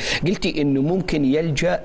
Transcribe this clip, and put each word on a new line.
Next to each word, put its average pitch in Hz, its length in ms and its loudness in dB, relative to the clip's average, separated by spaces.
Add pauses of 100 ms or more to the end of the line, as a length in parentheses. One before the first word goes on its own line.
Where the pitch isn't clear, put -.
(260)
قلتي 180 360 -2
إنه 139 180 2
ممكن 160 440 0
يلجأ 160 600 0